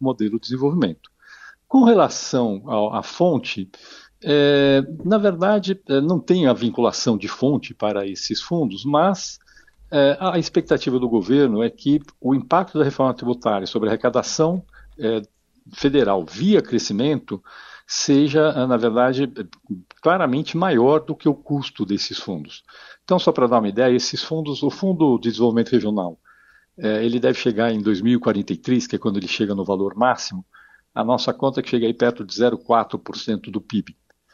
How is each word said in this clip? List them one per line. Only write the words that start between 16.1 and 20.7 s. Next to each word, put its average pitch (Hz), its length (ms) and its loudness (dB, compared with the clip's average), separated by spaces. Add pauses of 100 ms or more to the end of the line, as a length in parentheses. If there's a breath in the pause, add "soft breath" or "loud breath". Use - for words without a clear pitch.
via 165 340 2
crescimento 120 800 -2 (440 loud breath)
seja, 147 800 2
na 127 120 2
verdade, 123 540 0 (720)
claramente 156 560 0
maior 156 420 4